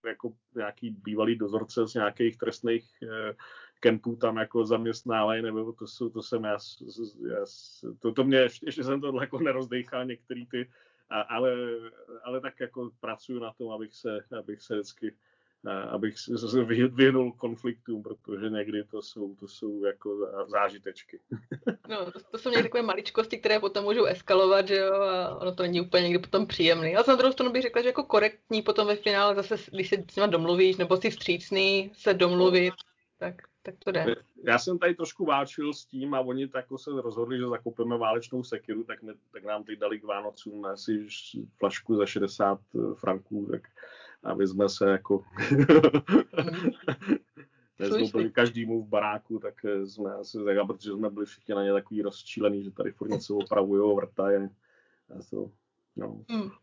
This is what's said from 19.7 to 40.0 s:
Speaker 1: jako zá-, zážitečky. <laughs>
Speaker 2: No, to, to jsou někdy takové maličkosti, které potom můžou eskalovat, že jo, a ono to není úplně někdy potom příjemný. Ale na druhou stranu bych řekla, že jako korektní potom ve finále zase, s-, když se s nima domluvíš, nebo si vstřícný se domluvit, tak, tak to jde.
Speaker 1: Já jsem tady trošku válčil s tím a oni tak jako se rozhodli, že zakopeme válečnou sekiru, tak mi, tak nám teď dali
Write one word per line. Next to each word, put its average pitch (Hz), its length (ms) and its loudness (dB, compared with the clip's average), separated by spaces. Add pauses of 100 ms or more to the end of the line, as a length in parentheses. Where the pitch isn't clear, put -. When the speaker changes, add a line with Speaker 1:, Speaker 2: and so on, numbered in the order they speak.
Speaker 1:
jako 101 320 -4
zá-, 98 320 -6
zážitečky. 101 720 -4 (100)
<laughs> - 0 - (580)
Speaker 2:
No, 196 240 -8
to, 208 80 -18 (100)
to 226 80 -10
jsou 254 120 -4
někdy 226 120 4
takové 233 200 -2
maličkosti, 220 560 -2
které 214 220 6
potom 202 240 0
můžou 214 200 4
eskalovat, 190 640 6
že 196 80 4
jo, 190 180 4
a 185 460 2
ono 180 140 -2
to 180 80 -2
není 175 180 2
úplně 180 220 4
někdy 175 160 4
potom - 280 2
příjemný. 165 500 4
Ale 233 120 6
na 262 80 8
druhou 262 160 4
stranu 254 200 0
bych 254 100 2
řekla, 240 200 0
že 247 60 2
jako 269 160 0
korektní 214 580 2
potom 208 240 2
ve 208 100 2
finále 208 380 2
zase, 196 240 -2
s-, - 120 -14
když 190 180 -4
se 196 80 2 (140)
s - 60 -8
nima 202 100 4
domluvíš, 175 500 4
nebo 180 200 2
si 214 140 0
vstřícný 196 840 0
se 208 200 2
domluvit, 180 600 4 (440)
tak, 175 160 -8 (280)
tak 190 120 -14 (100)
to 196 80 -2
jde. 156 240 0 (280)
Speaker 1:
Já 120 140 4
jsem 180 200 -2
tady 175 160 2
trošku 170 300 -6
válčil 147 480 -2
s - 120 -12
tím 135 300 -6
a 131 60 0
oni 131 280 -4
tak 165 160 -6
jako 135 140 -12
se - 120 -12
rozhodli, 120 480 -4
že 123 100 -4
zakopeme 117 500 -4
válečnou 117 460 -2
sekiru, 113 400 -8
tak 113 180 -12
mi, 110 100 -16 (200)
tak 101 120 -20
nám 104 200 -6
teď 107 140 -12
dali 104 220 -4